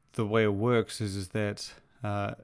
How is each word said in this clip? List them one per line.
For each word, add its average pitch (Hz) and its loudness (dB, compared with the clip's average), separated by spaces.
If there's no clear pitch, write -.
the 113 -2
way 110 4
it 104 4
works 113 2
is, 101 -2
is 98 -6
that, 104 -4
uh, 101 -2